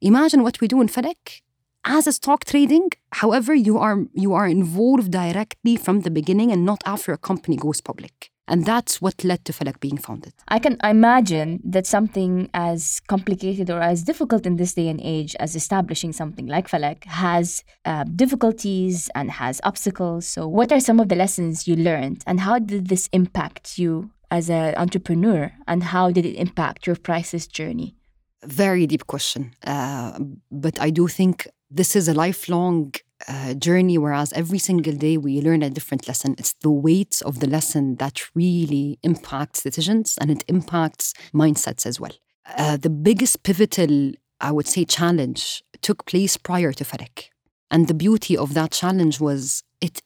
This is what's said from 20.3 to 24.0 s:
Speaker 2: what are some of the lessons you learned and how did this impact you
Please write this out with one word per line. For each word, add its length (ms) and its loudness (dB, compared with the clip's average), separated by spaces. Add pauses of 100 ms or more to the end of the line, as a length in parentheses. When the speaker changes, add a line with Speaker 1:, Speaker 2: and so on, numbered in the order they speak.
Speaker 2:
what 260 2
are 80 6
some 200 6
of 80 4
the 80 2
lessons 500 -2
you 80 2
learned 520 0
and 140 0
how 180 2
did 300 -4
this 260 0
impact 640 -2
you 320 -2 (200)